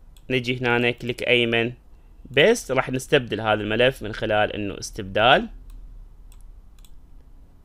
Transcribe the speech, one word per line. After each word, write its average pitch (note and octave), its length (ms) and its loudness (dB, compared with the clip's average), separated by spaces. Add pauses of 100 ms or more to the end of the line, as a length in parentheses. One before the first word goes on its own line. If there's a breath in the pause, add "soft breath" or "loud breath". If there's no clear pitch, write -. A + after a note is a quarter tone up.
(300)
نجي B2+ 300 -2
هنا A#2+ 300 2
كليك A#2+ 320 -6
أيمن A#2 500 2 (520)
بيست، D#3+ 480 2
راح B2+ 180 -2
نستبدل B2+ 500 0
هذا G#2+ 220 0
الملف A#2 400 2
من G#2 100 -8
خلال G#2+ 400 0
إنه G2+ 260 -6
استبدال. A2+ 680 2 (2250)